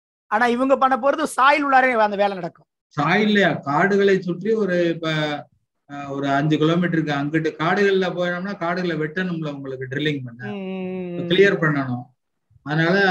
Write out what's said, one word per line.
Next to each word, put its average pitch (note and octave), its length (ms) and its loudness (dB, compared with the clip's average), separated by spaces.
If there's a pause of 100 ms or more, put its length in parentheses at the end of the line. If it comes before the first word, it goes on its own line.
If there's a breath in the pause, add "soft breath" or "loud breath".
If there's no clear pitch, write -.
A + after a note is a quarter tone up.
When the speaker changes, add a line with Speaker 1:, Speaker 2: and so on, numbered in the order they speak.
(300)
Speaker 1:
ஆனா A3 180 2
இவங்க C4 280 2
பண்ண C4 200 2
போறது C#4+ 320 0
சாயில் C#4+ 360 4
உள்ளாரே C4 340 4
அந்த G#3 200 0
வேலை G3+ 160 2
நடக்கும். F3 340 -10 (280)
Speaker 2:
சாயில்லையா, F#3+ 540 4 (120)
காடுகளை G3 560 2
சுற்றி F3+ 360 -4
ஒரு, F#3+ 220 0 (120)
இப்ப, D#3+ 200 -4 (840)
அ, C#3+ 40 -16 (140)
ஒரு C#3 200 -4
அஞ்சு D3 300 2
கிலோமீட்டருக்கு D#3+ 560 0
அங்கிட்டு D3+ 400 -2
காடுகள்ல F#3+ 560 0
போனோம்னா F3 480 -4
காடுகளை F3 380 -2
வெட்டணும்ல, D#3 560 -4
உங்களுக்கு C3+ 380 -10
ட்ரில்லிங் D3 340 -4
பண்ண, A#2+ 240 -16
Speaker 1:
ம், G3+ 140 -8
ம், F#3 520 -8
ம். F3 140 -8
Speaker 2:
கிளியர் F#3 320 4
பண்ணணும். C3+ 460 -2 (560)
அதனால E3 340 0 (140)